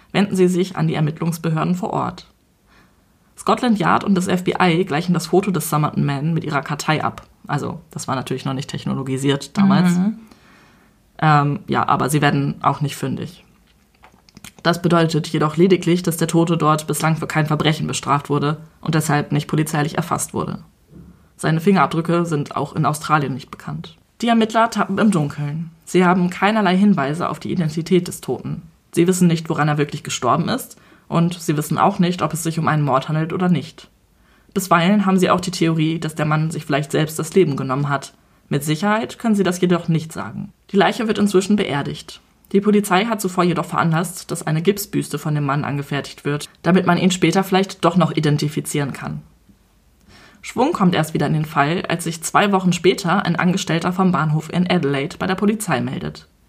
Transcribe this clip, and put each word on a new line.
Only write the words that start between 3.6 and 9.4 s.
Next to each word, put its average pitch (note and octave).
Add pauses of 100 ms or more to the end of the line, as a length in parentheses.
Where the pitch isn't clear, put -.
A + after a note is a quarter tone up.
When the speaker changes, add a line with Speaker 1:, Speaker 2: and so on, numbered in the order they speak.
Speaker 1:
Yard F3
und G3+
das F#3
F F3+
B F3+
I F3+
gleichen F3
das D3+
Foto G3+
des D#3+
Somerton D3
Man C#3+
mit D#3+
ihrer D3
Kartei -
ab. - (220)
Also, - (100)
das -
war C3
natürlich C3
noch C3+
nicht C3
technologisiert C3+